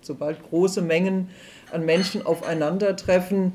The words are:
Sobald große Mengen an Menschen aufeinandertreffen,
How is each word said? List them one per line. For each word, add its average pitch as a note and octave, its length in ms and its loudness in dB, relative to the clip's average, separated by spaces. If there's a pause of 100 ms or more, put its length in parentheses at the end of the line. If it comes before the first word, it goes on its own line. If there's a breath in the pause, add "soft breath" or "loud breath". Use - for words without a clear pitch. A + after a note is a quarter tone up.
Sobald D3+ 420 -8
große F#3 400 0
Mengen F#3 460 0 (420 loud breath)
an E3 140 -4
Menschen F#3 420 0
aufeinandertreffen, F#3 1300 0